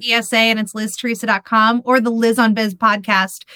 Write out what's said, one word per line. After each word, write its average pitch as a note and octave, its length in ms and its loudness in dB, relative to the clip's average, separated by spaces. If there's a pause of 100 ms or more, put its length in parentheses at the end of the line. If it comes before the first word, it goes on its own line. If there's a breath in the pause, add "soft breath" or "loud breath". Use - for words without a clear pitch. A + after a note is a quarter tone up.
E A#3+ 100 -4
S A3+ 220 -2
A, A3+ 180 2
and A3 80 0
it's G#3+ 160 -6
Liz G#3+ 240 -6
Teresa A#3 260 -4
dot G3+ 200 -2
com A3+ 400 2
or B3+ 160 2
the A3+ 80 0
Liz A3+ 280 2
on A3+ 160 4
Biz G#3 220 -2
podcast, G#3 680 0 (100)